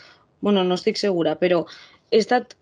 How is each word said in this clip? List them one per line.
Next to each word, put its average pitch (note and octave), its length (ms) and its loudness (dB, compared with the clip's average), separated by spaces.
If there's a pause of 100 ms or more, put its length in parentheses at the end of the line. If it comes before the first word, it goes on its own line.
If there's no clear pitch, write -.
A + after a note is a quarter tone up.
(420)
Bueno, G3+ 220 2
no F3+ 100 0
estic G3+ 220 -4
segura, E3 420 -2
però F3 260 0 (460)
he - 80 4
estat B3 440 -2